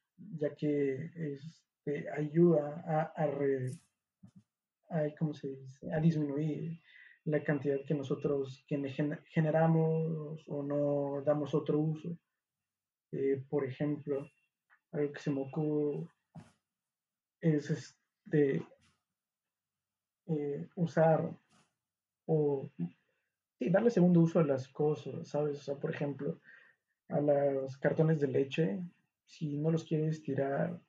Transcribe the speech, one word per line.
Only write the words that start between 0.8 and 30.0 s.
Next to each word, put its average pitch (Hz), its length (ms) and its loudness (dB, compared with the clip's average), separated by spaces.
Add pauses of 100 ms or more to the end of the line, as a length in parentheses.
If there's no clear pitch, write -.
este, 156 760 -10
ayuda 151 760 4
a, 160 160 0 (200)
a 151 60 2
re-, 135 500 -2 (1120)
a, 160 140 0 (160)
¿cómo 151 140 0
se - 160 -10
dice? 135 440 -12
A 156 60 0
disminuir 156 800 0 (440)
la 151 180 0
cantidad 143 420 0
que 160 100 -2
nosotros, 139 720 -4
que 147 100 -4
ne-, 139 140 -4
gen-, 151 340 -4
generamos 160 1200 0
o 143 160 -6
no 143 640 -2
damos 147 280 0
otro 151 260 0
uso. 160 380 -4 (920)
Eh, 135 380 0
por 139 160 0
ejemplo, 143 640 -4 (600)
algo 147 200 -2
que - 80 -14
se 156 120 -2
me 135 100 -2
ocurre 151 680 -2 (1300)
es, 151 300 2
este, - 920 -2 (1600)
eh, 147 480 -4
usar 165 600 4 (920)
o, 143 440 2 (880)
sí, - 100 0
darle 214 220 4
segundo 180 300 6
uso 165 180 4
a 165 40 6
las 135 240 0
cosas, 147 600 -2
¿sabes? 147 320 -2
O - 20 -18
sea, 143 140 -6
por 160 180 -4
ejemplo, 143 460 -4 (680)
a 147 120 0
los 143 560 2
cartones 160 420 2
de 139 80 2
leche, 160 540 0 (440)
si 147 320 -6
no 156 120 0
los 160 140 0
quieres 156 400 -2